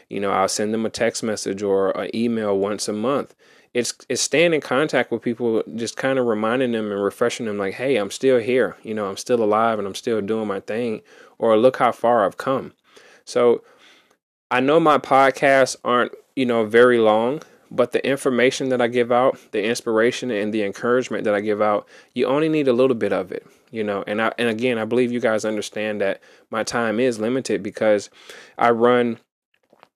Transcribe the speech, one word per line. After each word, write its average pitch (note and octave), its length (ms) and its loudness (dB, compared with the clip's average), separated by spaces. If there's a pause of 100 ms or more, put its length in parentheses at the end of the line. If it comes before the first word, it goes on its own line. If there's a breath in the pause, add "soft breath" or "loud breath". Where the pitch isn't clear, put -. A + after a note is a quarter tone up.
You A2 100 -8
know, G2 120 -2
I'll G2 180 2
send G#2+ 240 -2
them A2 120 -2
a G#2+ 40 -4
text - 340 -4
message G2+ 400 -6
or F#2+ 280 2
an - 240 -6
email A2 420 -2
once G2 300 -4
a G#2+ 60 -4
month. A#2 420 -4 (380 soft breath)
It's, A#2+ 200 -2 (160)
it's B2 120 -4
staying E3 320 2
in C#3+ 80 -2
contact C3+ 500 -2
with A#2 100 -4
people, A#2 420 -2 (120)
just A2+ 220 -8
kinda C3+ 240 -2
reminding A#2 520 -2
them G#2+ 180 -4
and G2+ 120 -4
refreshing A#2 420 -2
them, G#2 120 -6
like, G2 180 -6
"Hey, B2+ 220 -2
I'm G2+ 140 -4
still C3 280 2
here. A2+ 440 0
You A2 100 -8
know, G#2+ 140 -4
I'm F#2+ 100 -8
still A#2 260 0
alive A2 360 2
and G2+ 80 -6
I'm F#2+ 80 -10
still A2 260 -4
doing G#2+ 260 -4
my G2 120 -4
thing, A2 420 -6 (360 loud breath)
or A2 200 4
look B2+ 200 4
how B2 140 4
far A#2 340 2
I've F2 120 -2
come." C3 360 -6 (520 soft breath)
So B2 380 2 (880 soft breath)
I B2 80 2
know C#3+ 200 4
my D3+ 200 4
podcasts C3+ 840 4
aren't, A#2+ 280 0 (240)
you C3 100 0
know, A#2 200 2
very A#2 340 6
long, A2+ 420 2 (300 loud breath)
but A#2+ 200 0
the - 160 -2
information C3 640 0
that B2+ 100 0
I A#2+ 80 2
give A#2+ 240 0
out, B2 280 2 (100)
the G#2 140 -4
inspiration A#2 640 0
and G#2+ 240 -4
the A2 80 -2
encouragement A#2 640 -2
that G#2 100 0
I G2+ 80 0
give G#2+ 180 -2
out, G#2 280 0 (260 loud breath)
you A#2+ 140 -2
only D3+ 220 0
need D3+ 180 0
a B2 60 4
little B2+ 220 2
bit G#2 160 -2
of F#2 200 -4
it, - 160 -12 (240 soft breath)
you A2 120 -6
know? G2+ 220 -4
And G#2+ 160 -4
I, A2 160 0
and A#2+ 120 0
again, A2+ 280 -2
I A2 80 -4
believe A#2+ 260 0
you A#2+ 80 -4
guys A2 240 0
understand G#2+ 580 -6
that G2 200 -4 (300 soft breath)
my A2 100 -4
time A2+ 380 -2
is A#2+ 200 0
limited A2 440 -4
because G#2 480 0 (440 loud breath)
I A#2+ 140 2
run, A#2+ 480 2 (800)